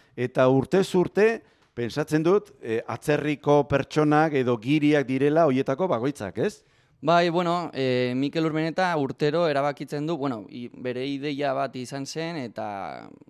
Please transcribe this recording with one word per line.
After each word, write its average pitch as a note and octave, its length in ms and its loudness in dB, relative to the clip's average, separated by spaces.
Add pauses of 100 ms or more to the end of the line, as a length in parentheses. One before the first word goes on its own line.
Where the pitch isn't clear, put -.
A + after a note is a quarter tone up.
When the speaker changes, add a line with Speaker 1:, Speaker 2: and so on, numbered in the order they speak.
(160)
Speaker 1:
eta B2+ 340 2
urtez C3+ 380 4 (120)
urte, F#3+ 280 4 (460)
pentsatzen D3 500 -2
dut, G3+ 280 2 (100)
e, A#2 240 -2
atzerriko D3 840 2
pertsonak D3+ 680 2
edo B2 240 2
giriak D3 460 2
direla D3 420 2
hoietako C3+ 400 0
bakoitzak, A#2+ 480 -4
ez? D#3+ 240 -4 (420)
Speaker 2:
Bai, E3+ 260 2
bueno, E3+ 440 -2
e, B2+ 420 0
Mikel C#3+ 300 -2
Urmeneta D#3+ 500 -2
urtero D3 540 0
erabakitzen C#3+ 580 -4
du, E3+ 100 -2
bueno, C3 300 -4
i-, A#2+ 240 -14
bere B2+ 320 -8
ideia C#3 500 -4
bat C3+ 220 -4
izan C3 300 -10
zen, E3 340 -8
eta G2 720 -10 (200)